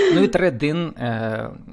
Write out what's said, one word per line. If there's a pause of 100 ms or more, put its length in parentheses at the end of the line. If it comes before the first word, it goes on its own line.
(120)
Ну
и
трейд-ин,
э, (180)